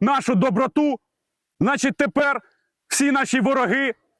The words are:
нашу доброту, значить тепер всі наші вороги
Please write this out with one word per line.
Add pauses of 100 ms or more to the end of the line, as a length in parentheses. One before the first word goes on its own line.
нашу
доброту, (600)
значить
тепер (480)
всі
наші
вороги (260)